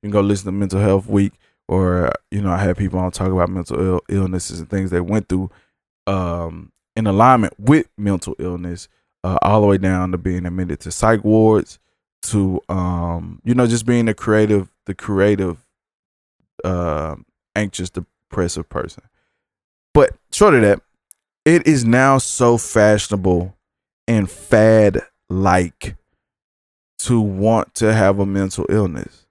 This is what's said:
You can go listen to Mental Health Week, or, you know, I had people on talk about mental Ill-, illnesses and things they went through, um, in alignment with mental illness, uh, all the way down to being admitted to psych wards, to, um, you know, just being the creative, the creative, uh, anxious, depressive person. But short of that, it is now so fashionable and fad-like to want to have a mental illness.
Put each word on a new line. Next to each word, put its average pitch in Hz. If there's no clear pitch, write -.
You 104
can -
go 101
listen 101
to 95
Mental 98
Health 98
Week, 101
or, 90
you 101
know, 98
I 87
had 92
people 92
on 92
talk 92
about 92
mental 90
Ill-, 92
illnesses 92
and 80
things 95
they 90
went 98
through, 92
um, 85
in 110
alignment 110
with 139
mental 101
illness, 87
uh, 92
all 107
the 104
way 98
down 92
to 90
being 90
admitted 87
to -
psych 110
wards, 110
to, 95
um, 87
you 120
know, 123
just 113
being 120
the 110
creative, 107
the 98
creative, 98
uh, 80
anxious, 98
depressive -
person. -
But -
short 202
of 120
that, 101
it 165
is 143
now 131
so 120
fashionable 98
and 107
fad-like 95
to 120
want 104
to 110
have 101
a 98
mental 98
illness. 90